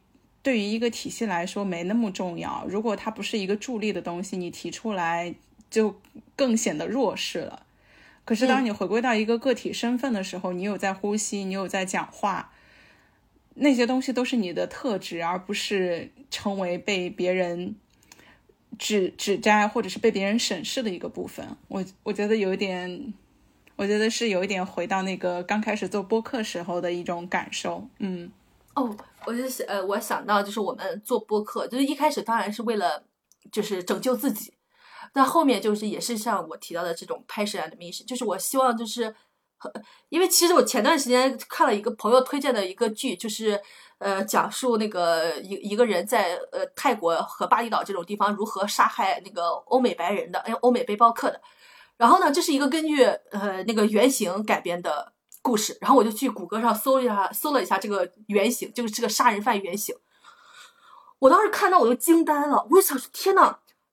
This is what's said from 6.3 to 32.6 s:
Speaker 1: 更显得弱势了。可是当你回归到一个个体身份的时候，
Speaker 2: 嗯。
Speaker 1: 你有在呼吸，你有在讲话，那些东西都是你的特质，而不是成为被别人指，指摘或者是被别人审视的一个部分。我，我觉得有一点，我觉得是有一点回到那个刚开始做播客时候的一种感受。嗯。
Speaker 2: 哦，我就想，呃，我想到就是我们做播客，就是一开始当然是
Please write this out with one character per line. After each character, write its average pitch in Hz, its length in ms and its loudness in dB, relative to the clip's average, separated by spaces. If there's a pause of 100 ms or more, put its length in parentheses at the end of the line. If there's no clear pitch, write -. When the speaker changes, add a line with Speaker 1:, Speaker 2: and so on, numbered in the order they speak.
Speaker 1:
更 254 220 2
显 185 220 0
得 165 100 -4
弱 220 260 0
势 - 260 -6
了。 - 260 -14 (580)
可 233 100 0
是 233 120 2
当 262 180 4
你 226 60 0
回 208 160 -4
归 220 160 0
到 247 120 2
一 214 120 0
个 233 120 0
个 254 140 0
体 - 180 -4
身 240 280 -2
份 254 160 -2
的 190 100 -2
时 180 140 -10
候， 185 160 -4
Speaker 2:
嗯。 180 60 -6
Speaker 1:
你 - 20 -4
有 202 160 -4
在 190 160 -2
呼 202 200 -2
吸， 208 300 -4
你 190 80 -4
有 190 160 -4
在 190 160 -2
讲 185 260 -4
话， - 440 -4 (1000)
那 277 180 4
些 240 120 2
东 254 140 0
西 262 140 -4
都 247 100 0
是 254 120 -2
你 190 140 0
的 175 160 -2
特 202 320 -4
质， 170 240 -8
而 175 160 -2
不 185 140 -8
是 185 580 -2 (200)
成 196 280 -4
为 180 200 -2
被 180 320 -2
别 180 200 -2
人 180 460 -2 (1000)
指， 202 400 0
指 202 180 0
摘 214 300 4
或 214 160 -2
者 190 60 -6
是 185 100 -10
被 226 120 4
别 190 140 -4
人 202 140 0
审 196 260 -2
视 - 180 -4
的 220 60 -4
一 175 100 -6
个 170 100 -10
部 180 180 -8
分。 - 180 -14 (240)
我， 190 160 -6 (200)
我 214 80 -4
觉 208 140 -2
得 220 100 4
有 190 180 0
一 - 20 -2
点， 190 560 -6 (640)
我 202 100 -2
觉 208 120 2
得 220 100 4
是 233 200 0
有 185 160 0
一 - 20 -2
点 190 180 -2
回 175 220 -6
到 190 160 0
那 185 140 -4
个 180 260 -2
刚 208 180 -2
开 214 140 -2
始 196 140 -4
做 202 140 -4
播 226 200 0
客 226 200 -6
时 185 200 -6
候 175 180 -4
的 175 100 -2
一 175 120 -4
种 175 240 -6
感 180 260 -4
受。 180 340 -6 (120)
嗯。 185 320 -6 (440)
Speaker 2:
哦， 233 220 -2 (300)
我 226 80 -6
就 247 140 -4
想， 254 180 -8
呃， 196 180 -4
我 196 140 -2
想 - 260 -6
到 202 180 2
就 202 80 -6
是 214 100 -4
我 185 120 -2
们 190 320 -8
做 240 140 0
播 214 240 -2
客， 208 240 -6
就 226 100 -8
是 277 80 2
一 285 100 0
开 294 140 2
始 285 140 0
当 226 160 0
然 202 120 -2
是 214 120 -6